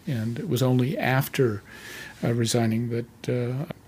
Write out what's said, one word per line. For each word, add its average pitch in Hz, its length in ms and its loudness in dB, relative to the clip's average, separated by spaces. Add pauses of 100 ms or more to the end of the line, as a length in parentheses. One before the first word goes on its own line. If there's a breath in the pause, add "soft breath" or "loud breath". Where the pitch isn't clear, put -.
And 117 300 -2
it 208 100 -6
was 127 120 0
only 127 380 4
after, 127 640 2 (640 loud breath)
uh, 120 100 2
resigning 117 560 2
that, 117 380 -6
uh, 127 380 -2 (220)